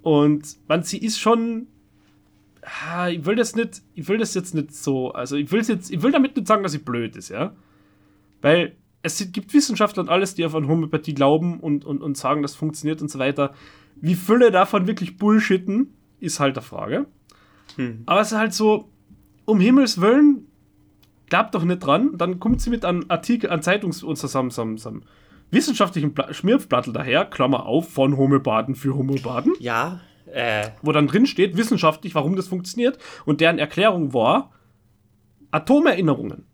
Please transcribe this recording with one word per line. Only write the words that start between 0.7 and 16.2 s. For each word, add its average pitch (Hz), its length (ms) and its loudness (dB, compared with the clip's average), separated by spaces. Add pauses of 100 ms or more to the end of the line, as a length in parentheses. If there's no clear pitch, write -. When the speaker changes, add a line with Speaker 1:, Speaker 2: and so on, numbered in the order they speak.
Speaker 1:
sie - 140 -8
ist 220 200 -6
schon, 226 500 0 (920)
ah, 175 460 -6
ich 170 180 -4
will 202 120 2
das 240 180 0
nicht, 226 260 -4 (140)
ich 170 140 -10
will 208 80 2
das 220 160 -4
jetzt 180 200 -6
nicht 147 220 -4
so, 131 380 -4
also, 135 240 -6
ich 147 140 -4
will's 220 180 0
jetzt, 190 220 -4
ich 160 120 -6
will 262 80 4
damit 277 240 2
nicht 214 120 -4
sagen, 214 140 2
dass 175 120 -4
sie 151 60 -6
blöd 120 360 -6
ist, 101 140 -18
ja? 127 240 -6 (880)
Weil 165 340 2 (260)
es 180 300 -8
gibt - 220 -10
Wissenschaftler 208 500 2
und - 60 -6
alles, 185 240 2
die 170 120 -2
auf 156 100 -4
an 147 120 -2
Homöopathie 156 460 -2
glauben 156 460 2
und, 147 260 -4
und, 143 160 -6
und 139 160 -6
sagen, 147 240 -2
das 139 140 -6
funktioniert 156 480 -4
und 147 80 -6
so 135 80 -12
weiter. 135 340 -2 (440)
Wie 175 180 0
viele 226 340 4
davon 185 380 2
wirklich - 300 -6
bullshitten, 208 760 2 (260)
ist - 200 -8